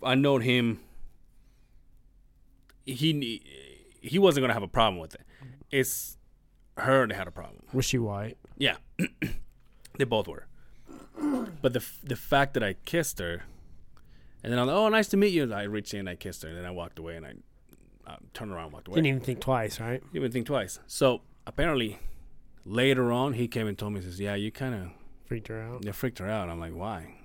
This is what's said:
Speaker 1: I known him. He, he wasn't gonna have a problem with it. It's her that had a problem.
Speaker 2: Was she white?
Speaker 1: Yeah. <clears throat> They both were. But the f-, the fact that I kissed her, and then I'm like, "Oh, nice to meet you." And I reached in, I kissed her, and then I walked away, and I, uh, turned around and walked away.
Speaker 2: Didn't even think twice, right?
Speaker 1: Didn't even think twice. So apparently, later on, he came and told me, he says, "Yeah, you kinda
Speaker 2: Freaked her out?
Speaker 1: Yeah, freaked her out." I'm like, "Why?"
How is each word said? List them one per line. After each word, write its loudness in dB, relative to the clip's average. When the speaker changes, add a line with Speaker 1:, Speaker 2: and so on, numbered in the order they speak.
Speaker 1:
I 4
known 6
him. 4
He, 0
he 0
wasn't 8
gonna 4
have -2
a -6
problem 4
with -12
it. -18
It's 0
her 4
that -4
had -6
a -14
problem. -14
Speaker 2:
Was 2
she 0
white? -4
Speaker 1:
Yeah. 2
<clears throat> -20
They 4
both 0
were. -12
But 4
the -2
f-, -10
the -2
fact 2
that 0
I 0
kissed -2
her, -4
and -2
then 2
I'm 4
like, 2
"Oh, 6
nice 4
to 2
meet 6
you." 4
And -2
I -4
reached -6
in, -6
I -8
kissed -10
her, -12
and -10
then -8
I -8
walked -8
away, -10
and -12
I, -14
uh, -14
turned -8
around -8
and -12
walked -16
away. 0
Speaker 2:
Didn't 6
even 2
think -4
twice, 0
right? -4
Speaker 1:
Didn't -10
even -2
think -2
twice. -2
So 4
apparently, 0
later 6
on, 4
he 0
came 0
and -4
told -2
me, -4
he -8
says, -8
"Yeah, 0
you -2
kinda -6
Speaker 2:
Freaked -6
her -6
out? -10
Speaker 1:
Yeah, -4
freaked -4
her -4
out." -2
I'm -6
like, -8
"Why?" -8